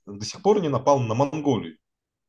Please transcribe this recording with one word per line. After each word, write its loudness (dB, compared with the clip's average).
до -12
сих -12
пор 4
не -2
напал 2
на -2
Монголию. -2